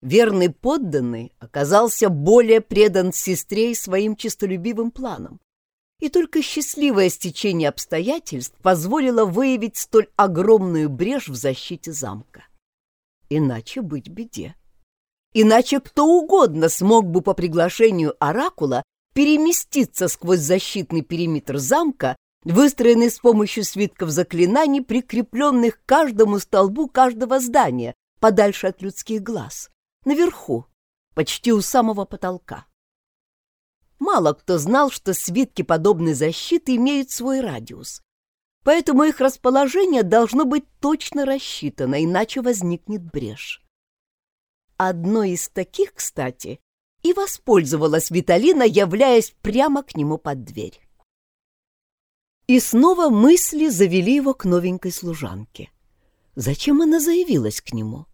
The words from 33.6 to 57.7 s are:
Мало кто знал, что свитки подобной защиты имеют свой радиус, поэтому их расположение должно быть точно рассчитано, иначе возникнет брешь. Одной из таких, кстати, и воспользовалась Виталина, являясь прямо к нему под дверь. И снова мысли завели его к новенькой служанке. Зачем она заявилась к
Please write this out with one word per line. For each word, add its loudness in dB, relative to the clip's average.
Мало 0
кто -4
знал, 0
что -6
свитки -4
подобной 0
защиты -2
имеют -2
свой -4
радиус, -12
поэтому 4
их 0
расположение 0
должно 2
быть -2
точно -4
рассчитано, -4
иначе -2
возникнет -6
брешь. -12
Одной -2
из -8
таких, -6
кстати, -10
и 0
воспользовалась 0
Виталина, 2
являясь 4
прямо 0
к -16
нему -2
под -8
дверь. -14
И 6
снова 4
мысли 4
завели 2
его 0
к -20
новенькой -2
служанке. -12
Зачем 0
она 2
заявилась -2
к -16